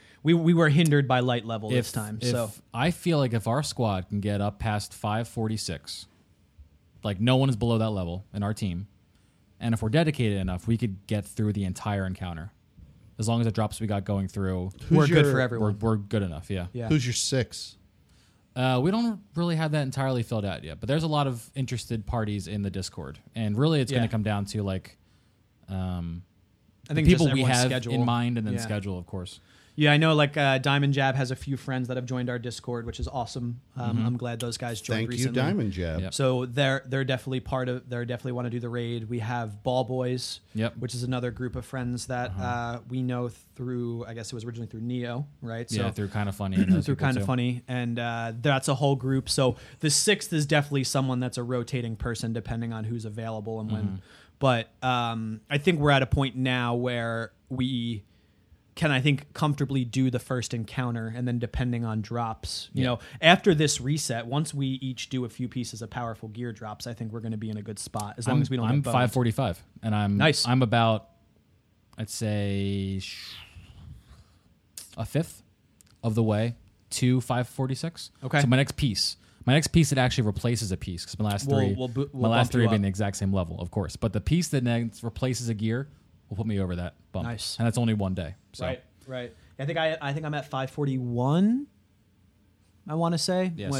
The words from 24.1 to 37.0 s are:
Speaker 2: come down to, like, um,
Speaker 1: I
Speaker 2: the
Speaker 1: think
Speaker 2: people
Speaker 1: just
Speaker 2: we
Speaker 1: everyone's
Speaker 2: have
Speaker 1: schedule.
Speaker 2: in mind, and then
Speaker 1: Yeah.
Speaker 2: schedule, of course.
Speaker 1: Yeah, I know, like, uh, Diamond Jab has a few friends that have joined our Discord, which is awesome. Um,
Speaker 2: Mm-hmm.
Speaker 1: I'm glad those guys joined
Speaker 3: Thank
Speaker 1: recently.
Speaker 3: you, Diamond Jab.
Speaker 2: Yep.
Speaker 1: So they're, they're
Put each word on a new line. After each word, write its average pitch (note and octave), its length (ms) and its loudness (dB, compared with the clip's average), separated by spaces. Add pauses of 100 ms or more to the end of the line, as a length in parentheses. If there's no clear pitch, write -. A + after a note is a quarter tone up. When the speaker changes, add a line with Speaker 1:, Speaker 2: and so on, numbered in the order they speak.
Speaker 2:
come G#2+ 140 0
down G2+ 220 0
to, G#2 180 -4
like, F#2+ 320 -4 (720)
um, F2+ 540 -4 (640)
Speaker 1:
I - 20 -20
Speaker 2:
the D3+ 80 -4
Speaker 1:
think D#3 120 6
Speaker 2:
people E3+ 180 8
Speaker 1:
just C3 80 4
Speaker 2:
we C3 80 4
Speaker 1:
everyone's B2+ 160 6
Speaker 2:
have B2+ 120 4
Speaker 1:
schedule. A#2+ 240 -2
Speaker 2:
in B2 100 4
mind, A#2+ 340 2
and G#2+ 80 -2
then G2+ 80 0
Speaker 1:
Yeah. A#2 60 -2
Speaker 2:
schedule, G2+ 380 -4
of F2 80 -10
course. - 340 -10 (360)
Speaker 1:
Yeah, D3+ 160 6
I D3 40 8
know, D#3+ 200 6
like, D3 200 4
uh, C#3 220 4
Diamond C#3+ 340 2
Jab C3+ 220 2
has C3 160 -2
a B2+ 60 -4
few C3+ 200 -6
friends B2+ 300 -4
that B2+ 100 -6
have B2+ 80 -6
joined B2 240 -4
our B2 120 -4
Discord, A#2+ 440 -8
which A#2 140 -8
is A#2+ 80 -4
awesome. A#2+ 540 -6 (160)
Um, A#2+ 220 -2
Speaker 2:
Mm-hmm. A2+ 80 2
Speaker 1:
I'm A#2+ 100 0
glad A#2 240 -6
those A#2+ 180 -4
guys A2+ 220 -6
joined A2 180 -2
Speaker 3:
Thank A2+ 120 -2
Speaker 1:
recently. B2 300 0
Speaker 3:
you, C3+ 60 2
Diamond D#3+ 260 0
Jab. E2+ 280 -2
Speaker 2:
Yep. F#2 140 -4
Speaker 1:
So B2+ 320 2
they're, C3+ 400 0
they're C3+ 180 -2